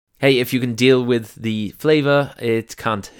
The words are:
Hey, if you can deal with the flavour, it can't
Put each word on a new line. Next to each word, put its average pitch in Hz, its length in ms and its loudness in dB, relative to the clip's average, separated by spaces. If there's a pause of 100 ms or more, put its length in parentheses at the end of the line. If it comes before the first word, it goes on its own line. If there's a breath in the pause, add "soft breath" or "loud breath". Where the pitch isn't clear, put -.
(180)
Hey, 135 200 2
if 123 160 -2
you 127 60 -2
can 123 140 -4
deal 127 300 4
with 117 300 -2
the 110 380 -4
flavour, 143 680 0
it 113 400 -4
can't 107 420 -6